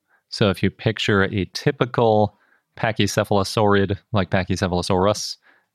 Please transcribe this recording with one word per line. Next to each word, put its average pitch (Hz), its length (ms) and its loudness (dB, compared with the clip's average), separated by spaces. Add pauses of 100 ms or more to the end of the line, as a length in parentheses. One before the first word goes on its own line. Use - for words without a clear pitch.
(300)
So 104 200 0
if 92 140 -2
you 95 60 0
picture 107 520 0
a 98 220 -2 (100)
typical 117 840 0 (400)
pachycephalosaurid, 101 1200 0 (140)
like 98 180 0
Pachycephalosaurus, 92 1040 0 (380)